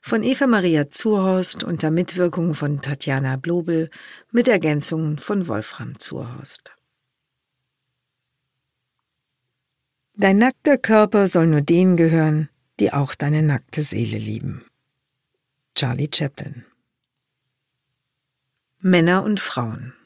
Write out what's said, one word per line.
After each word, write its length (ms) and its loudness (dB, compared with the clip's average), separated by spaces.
Von 240 -2
Eva 240 2
Maria 420 2
Zurhorst 720 0
unter 300 -2
Mitwirkung 600 -2
von 280 -4
Tatjana 540 -4
Blobel 520 -2
mit 160 2
Ergänzungen 720 0
von 280 -4
Wolfram 540 -8
Zurhorst. 720 -12
Dein 240 4
nackter 400 2
Körper 500 4
soll 180 2
nur 160 2
denen 340 4
gehören, 520 2
die 120 2
auch 220 -2
deine 300 0
nackte 400 -2
Seele 340 -4
lieben. 460 -8
Charlie 360 -4
Chaplin. 520 -6
Männer 420 4
und 160 -2
Frauen. 560 -8